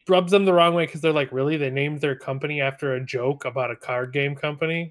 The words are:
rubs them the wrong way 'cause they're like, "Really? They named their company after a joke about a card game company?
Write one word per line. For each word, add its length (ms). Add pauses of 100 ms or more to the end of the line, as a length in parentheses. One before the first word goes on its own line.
rubs 240
them 120
the 80
wrong 220
way 100
'cause 160
they're 120
like, 180
"Really? 260
They 140
named 300
their 160
company 440
after 320
a 120
joke 400
about 260
a 60
card 360
game 220
company? 560